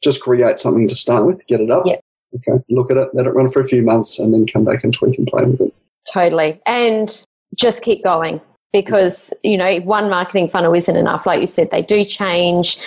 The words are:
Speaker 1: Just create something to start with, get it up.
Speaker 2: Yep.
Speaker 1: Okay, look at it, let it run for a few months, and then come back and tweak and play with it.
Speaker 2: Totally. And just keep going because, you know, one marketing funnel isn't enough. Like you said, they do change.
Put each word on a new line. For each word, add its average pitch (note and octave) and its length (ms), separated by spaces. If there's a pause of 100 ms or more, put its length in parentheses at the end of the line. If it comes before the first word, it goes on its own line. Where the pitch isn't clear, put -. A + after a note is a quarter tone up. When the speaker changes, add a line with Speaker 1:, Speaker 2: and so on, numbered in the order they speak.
Speaker 1:
Just C#3 180
create B2 380
something A2+ 280
to - 80
start A#2 300
with, F#3 220
get A2+ 160
it A2 80
up. F3+ 160
Speaker 2:
Yep. - 140 (460)
Speaker 1:
Okay, B2+ 220
look B2 220
at C3 80
it, C3 160
let B2 120
it C3 40
run C3 200
for C#3 100
a C3 60
few B2 140
months, A2+ 380
and A2+ 160
then A2 120
come A2 180
back - 200
and A#2 80
tweak C3 240
and C3+ 100
play - 180
with B2+ 180
it. - 120 (380)
Speaker 2:
Totally. E3 540
And A3 580 (300)
just A3+ 280
keep A3 200
going E3 380 (320)
because, F#3+ 640 (100)
you G#3 140
know, F#3 220
one G#3 280
marketing F3+ 400
funnel E3+ 240
isn't F3 240
enough. E3+ 300
Like E3+ 140
you - 60
said, - 240
they E3+ 120
do G#3 200
change. F3 840